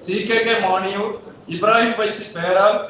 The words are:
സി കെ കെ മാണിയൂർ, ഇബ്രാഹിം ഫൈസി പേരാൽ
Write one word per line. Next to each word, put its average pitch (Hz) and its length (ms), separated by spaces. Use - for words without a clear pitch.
സി 185 100
കെ 226 180
കെ 202 80
മാണിയൂർ, 196 460
ഇബ്രാഹിം 220 500
ഫൈസി 214 260
പേരാൽ 185 380